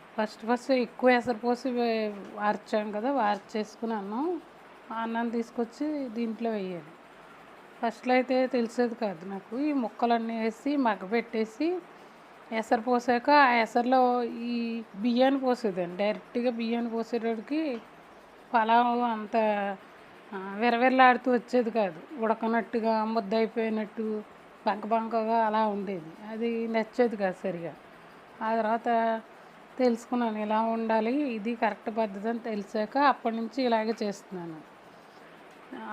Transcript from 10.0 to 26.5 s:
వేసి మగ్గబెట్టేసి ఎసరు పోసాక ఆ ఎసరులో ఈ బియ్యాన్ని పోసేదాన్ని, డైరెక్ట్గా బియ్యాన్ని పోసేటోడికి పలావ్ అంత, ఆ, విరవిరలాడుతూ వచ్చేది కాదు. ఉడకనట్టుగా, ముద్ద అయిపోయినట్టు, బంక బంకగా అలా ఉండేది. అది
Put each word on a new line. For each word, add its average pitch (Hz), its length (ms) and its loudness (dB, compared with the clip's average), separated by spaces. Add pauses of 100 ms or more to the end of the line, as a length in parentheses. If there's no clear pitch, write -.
వేసి 226 340 -2
మగ్గబెట్టేసి 220 880 -2 (840)
ఎసరు 226 300 0
పోసాక 240 480 2
ఆ 285 220 8 (120)
ఎసరులో 247 380 4 (220)
ఈ 233 600 -4 (120)
బియ్యాన్ని 247 440 2
పోసేదాన్ని, 190 580 -2
డైరెక్ట్గా 214 600 -2
బియ్యాన్ని 233 320 -2
పోసేటోడికి 226 720 -4 (920)
పలావ్ 240 480 4
అంత, 220 340 -2 (1000)
ఆ, 196 40 -8 (220)
విరవిరలాడుతూ 247 720 6
వచ్చేది 240 400 0
కాదు. 196 280 -2 (240)
ఉడకనట్టుగా, 226 720 0 (120)
ముద్ద 220 300 -2
అయిపోయినట్టు, 220 880 -2 (440)
బంక 214 180 -2
బంకగా 226 520 0 (100)
అలా 220 200 2
ఉండేది. 190 440 -4 (200)
అది 226 180 -4 (180)